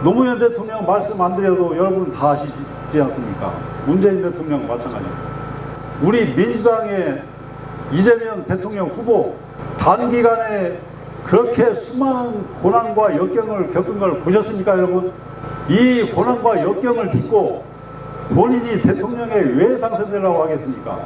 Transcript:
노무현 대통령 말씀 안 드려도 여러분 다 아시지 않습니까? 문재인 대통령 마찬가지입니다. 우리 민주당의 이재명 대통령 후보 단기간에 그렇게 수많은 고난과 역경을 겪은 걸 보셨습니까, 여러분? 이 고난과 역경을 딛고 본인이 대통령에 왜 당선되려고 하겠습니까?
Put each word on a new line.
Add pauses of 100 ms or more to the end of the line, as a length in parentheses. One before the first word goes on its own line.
노무현
대통령
말씀
안
드려도
여러분
다
아시지
않습니까? (340)
문재인
대통령
마찬가지입니다. (720)
우리
민주당의 (720)
이재명
대통령
후보 (420)
단기간에 (460)
그렇게
수많은 (160)
고난과
역경을
겪은
걸
보셨습니까,
여러분? (560)
이
고난과
역경을
딛고 (640)
본인이
대통령에
왜
당선되려고
하겠습니까?